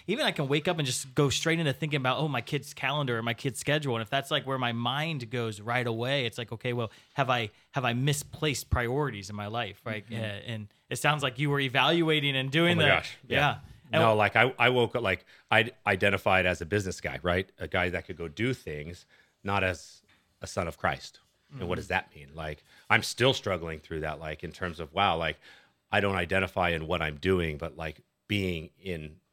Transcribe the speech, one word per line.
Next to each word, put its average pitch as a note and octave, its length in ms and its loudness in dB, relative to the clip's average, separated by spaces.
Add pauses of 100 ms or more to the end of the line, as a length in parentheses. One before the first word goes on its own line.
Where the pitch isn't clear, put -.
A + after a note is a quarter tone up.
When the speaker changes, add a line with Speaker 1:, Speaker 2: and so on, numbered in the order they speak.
Speaker 1:
even B3 180 0
I F#3 60 0
can C#3+ 160 -2
wake D3 180 0
up E3+ 120 0
and D3+ 80 0
just B2+ 280 -6
go D3 160 4
straight E3 300 0
into D3 120 0
thinking D3 260 -2
about, B2+ 200 0
oh, D3+ 80 0
my C3+ 140 -2
kid's - 340 -6
calendar C3+ 440 -2
or A2+ 40 -4
my A#2 120 -2
kid's B2+ 260 -6
schedule. C#3+ 340 0
And A2+ 80 -2
if G#2+ 80 -8
that's, C#3 220 -2
like, C3+ 160 -2
where C3+ 100 -2
my A#2+ 140 0
mind B2 580 -4
goes A2+ 300 -4
right A#2+ 260 0
away, B2 400 -2
it's G#2+ 120 -6
like, A#2+ 120 -8
okay, B2 220 -4
well, A#2 180 -2 (240)
have C3 160 2
I, A#2 200 0 (200)
have C3 140 -2
I A#2+ 80 2
misplaced C#3+ 760 -2
priorities A#2+ 640 -2
in G#2 60 -10
my G#2 100 -6
life, G#2+ 380 -6
right? G#2+ 260 -6
Speaker 2:
Mm-hmm. A#2 100 -6
Speaker 1:
Uh, G#2+ 320 -6
and G#2+ 160 -8 (200)
it C3 100 -6
sounds D3 240 2
like B2+ 160 -2
you D3 120 2
were C#3+ 100 2
evaluating C#3+ 760 2
and C3+ 160 0
doing E3+ 280 4
Speaker 3:
Oh D#3+ 40 4
my C#3+ 60 6
Speaker 1:
that. F#2 80 6
Speaker 3:
gosh. - 200 -4 (120)
Yeah. B2 100 2
Speaker 1:
Yeah. C#3 180 4 (360)
And A2 100 4
Speaker 3:
No, A2 140 6
like, G2+ 180 4
I, B2 240 6
I A#2+ 120 6
woke B2 260 2
up, A#2 60 -2
like, F#2+ 220 0 (280)
I A2+ 180 6 (160)
identified F#2+ 600 4
as F2+ 140 0
a E2+ 60 -6
business F#2+ 340 -2
guy, C#2 220 -8
right? F2+ 260 0 (120)
A E2+ 80 -8
guy F2+ 220 0
that F2 160 -6
could F2 120 -12
go E2+ 80 -8
do G#2+ 280 -4
things, D#2 520 -12 (380)
not G2 180 2
as - 400 -4 (400)
a - 60 -10
son F#2 180 -4
of D#2+ 120 -10
Christ. - 420 -4 (320)
And C3 100 -10
what F2 120 -2
Speaker 1:
Mm-hmm. - 20 -
Speaker 3:
does D2 120 -8
that F#2 260 -2
mean? C#2+ 200 -20
Like, D#2 280 -8 (260)
I'm A2+ 160 4
still B2+ 300 2
struggling E2 460 -4
through D#2+ 200 -8
that, D2+ 200 -4
like, D#2 240 -10
in E2 80 -8
terms F2 280 -8
of, D#2 120 -10
wow, F#2 240 2
like, D#2+ 200 -2 (560)
I G#2 60 2
don't G2 160 0
identify F2+ 540 0
in D#2+ 180 0
what E2 160 0
I'm D2+ 140 -4
doing, E2 420 0
but, D2+ 180 -8
like, D#2+ 260 -10 (260)
being F2+ 420 -2 (100)
in E2 360 -10 (160)